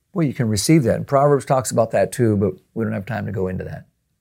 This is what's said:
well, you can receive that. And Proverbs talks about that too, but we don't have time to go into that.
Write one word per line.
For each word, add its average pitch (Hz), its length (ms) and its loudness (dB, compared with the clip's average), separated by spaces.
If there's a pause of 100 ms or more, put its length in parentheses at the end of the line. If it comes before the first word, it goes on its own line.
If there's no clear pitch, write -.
(120)
well, 170 140 0
you 117 80 -2
can 113 160 -2
receive 151 320 2
that. 110 140 2
And 110 100 -6
Proverbs 143 400 2
talks 131 240 0
about 113 220 0
that 98 200 2
too, 110 240 2
but 98 160 0 (220)
we 113 100 -4
don't 107 80 -4
have 101 140 -6
time 104 180 -6
to 104 80 -6
go 95 160 -4
into 90 160 -6
that. 78 220 -14 (340)